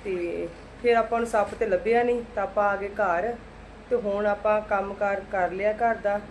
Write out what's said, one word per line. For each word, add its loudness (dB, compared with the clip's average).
ਤੇ -4
ਫਿਰ 6
ਆਪਾਂ 2
ਨੂੰ 0
ਸੱਪ 2
ਤੇ 0
ਲੱਭਿਆ 4
ਨਹੀਂ, 2
ਤਾਂ 0
ਆਪਾਂ 0
ਆ 2
ਗਏ -6
ਘਰ। 0
ਤੇ 2
ਹੁਣ 0
ਆਪਾਂ 2
ਕੰਮਕਾਰ 0
ਕਰ 2
ਲਿਆ 0
ਘਰ 2
ਦਾ -2